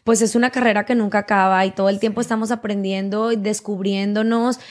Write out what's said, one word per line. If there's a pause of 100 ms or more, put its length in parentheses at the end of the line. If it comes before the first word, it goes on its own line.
pues,
es
una
carrera
que
nunca
acaba
y
todo
el
tiempo
estamos
aprendiendo
y
descubriéndonos (120)